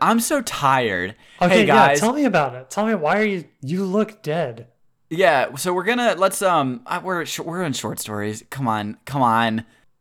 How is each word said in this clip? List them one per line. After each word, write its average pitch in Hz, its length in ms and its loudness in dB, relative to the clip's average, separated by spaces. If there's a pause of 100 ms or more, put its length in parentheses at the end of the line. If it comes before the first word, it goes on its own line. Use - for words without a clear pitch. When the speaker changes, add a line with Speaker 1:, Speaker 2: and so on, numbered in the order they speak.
Speaker 1:
I'm 208 180 4
so 277 220 -2
tired. 113 760 0 (260)
Speaker 2:
Okay, 185 200 4
Speaker 1:
Hey, 208 40 4
guys. 139 320 6
Speaker 2:
yeah, 156 80 0
tell 240 80 2
me 294 120 0
about 151 300 2
it. 127 140 -16
Tell 208 160 -2
me, 226 100 0
why 170 240 0
are 214 60 2
you, 190 200 -2 (160)
you 175 240 -4
look 208 360 -2
dead. 139 460 -6 (420)
Speaker 1:
Yeah, 160 460 2
so 180 180 -2
we're 180 120 -2
gonna, 233 320 0
let's, 190 240 0
um, 143 440 0
I, - 120 -6
we're, 175 280 -4
sh-, - 140 -10
we're 165 240 -6
in 156 80 -2
short 165 280 -6
stories. 107 500 -6
Come 135 180 -4
on, 107 380 -4
come 139 160 -4
on. 113 440 2 (360)